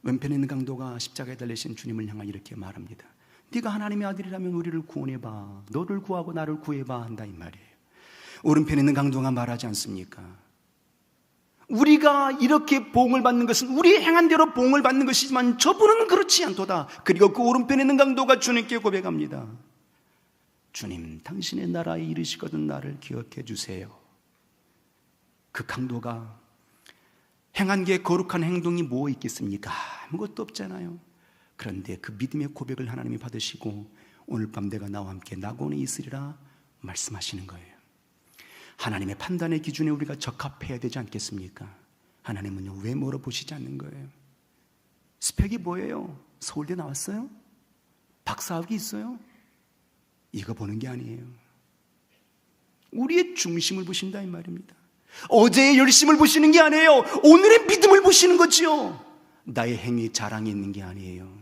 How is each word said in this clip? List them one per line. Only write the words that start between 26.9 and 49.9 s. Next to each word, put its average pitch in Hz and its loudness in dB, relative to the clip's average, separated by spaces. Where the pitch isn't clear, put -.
행한 190 0
게 185 -2
거룩한 175 -2
행동이 175 -2
뭐 135 -4
있겠습니까? 107 -8
아무것도 208 -10
없잖아요. 180 -14
그런데 95 -12
그 - -18
믿음의 135 -8
고백을 131 -12
하나님이 120 -10
받으시고 110 -12
오늘 110 -8
밤 101 -8
내가 101 -12
나와 101 -12
함께 95 -16
낙원에 120 -10
있으리라 139 -10
말씀하시는 92 -12
거예요. 90 -20
하나님의 98 -8
판단의 165 -4
기준에 156 -4
우리가 147 -6
적합해야 - -12
되지 123 -8
않겠습니까? 101 -14
하나님은요, 98 -12
외모로 135 -8
보시지 - -12
않는 135 -14
거예요. 143 -18
스펙이 202 -2
뭐예요? 175 -10
서울대 147 -10
나왔어요? 185 -10
박사학위 170 -8
있어요? 220 -10